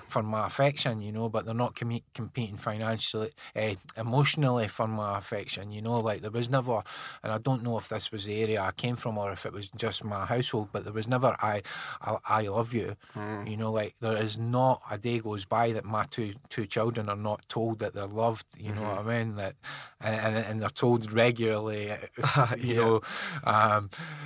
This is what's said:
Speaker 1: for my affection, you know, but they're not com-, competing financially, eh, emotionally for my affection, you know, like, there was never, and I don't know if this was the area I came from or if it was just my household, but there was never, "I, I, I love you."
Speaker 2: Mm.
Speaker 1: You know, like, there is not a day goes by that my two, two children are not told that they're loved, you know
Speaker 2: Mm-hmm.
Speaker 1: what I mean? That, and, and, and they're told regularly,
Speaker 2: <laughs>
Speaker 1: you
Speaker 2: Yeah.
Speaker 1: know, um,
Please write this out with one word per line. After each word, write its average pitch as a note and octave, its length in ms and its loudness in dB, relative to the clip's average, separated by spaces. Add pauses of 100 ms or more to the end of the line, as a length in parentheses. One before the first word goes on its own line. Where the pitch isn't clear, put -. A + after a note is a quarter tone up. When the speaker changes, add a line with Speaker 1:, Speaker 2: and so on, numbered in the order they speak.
Speaker 1:
for A#2+ 140 0
my G#2+ 240 0
affection, C3+ 560 2
you G#2 100 -6
know, A2+ 160 -2
but G#2+ 160 0
they're A2+ 100 -4
not A#2 220 0
com-, A#2 240 -4 (140)
competing G#2+ 420 -6
financially, A2 720 -2 (240)
eh, G#2+ 200 0 (240)
emotionally B2 720 4
for A2+ 200 0
my G#2 300 -2
affection, G2+ 520 -6
you G#2+ 120 -8
know, A#2+ 180 2
like, G#2+ 220 -2
there G#2 100 -8
was A#2 160 -2
never, B2 340 2 (400)
and A2 80 -4
I A2 80 0
don't B2+ 240 0
know A#2 160 -2
if - 120 -8
this G#2+ 200 -4
was G2+ 140 -6
the G#2 180 -2
area G#2+ 200 2
I F#2+ 100 0
came B2 240 -2
from A2 220 -4
or G2+ 120 -2
if F#2+ 160 -8
it - 60 -6
was G2+ 160 -10
just A2 340 -2
my G2+ 220 -4
household, A#2 480 0
but G#2 120 -4
there G#2 100 -8
was A2 120 -4
never, B2 340 4
"I, G#2 220 0 (380)
I, G#2+ 240 -2
I A2 240 4
love A#2 240 0
you." G2+ 240 -2 (180)
Speaker 2:
Mm. G#2+ 360 -6
Speaker 1:
You G#2+ 80 -4
know, A2 120 0
like, G#2+ 300 -2
there A2 160 0
is G#2+ 220 -2
not B2 420 4 (100)
a G#2+ 60 -2
day A#2 220 0
goes G#2 260 -4
by A#2 280 2
that G#2 120 -2
my G#2 200 0
two, G#2 300 -4 (140)
two A2+ 180 -4
children A2 440 0
are G2+ 60 -2
not G#2 340 -4
told A2+ 300 -2
that G#2 140 -2
they're G2 120 -6
loved, A2 400 0 (120)
you G#2 140 -6
know G#2 80 -4
Speaker 2:
Mm-hmm. G#2 240 -2
Speaker 1:
what A2+ 100 0
I A#2 100 2
mean? G#2+ 120 -4
That, G2 200 -6 (440)
and, A2 160 0 (200)
and, A2+ 100 0
and A2 160 -2
they're G2+ 80 0
told A2+ 420 4
regularly, A2 800 2 (340)
Speaker 2:
<laughs> B2 320 4
Speaker 1:
you A#2+ 200 0
Speaker 2:
Yeah. - 0 -
Speaker 1:
know, A2+ 240 6 (440)
um, G#2+ 460 4 (360)